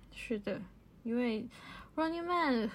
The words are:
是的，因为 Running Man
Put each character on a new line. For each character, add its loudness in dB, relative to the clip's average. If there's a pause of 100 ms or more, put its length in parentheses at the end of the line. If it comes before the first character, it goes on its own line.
(100)
是 -4
的， -4 (440)
因 -2
为 0 (480)
Running 0
Man 4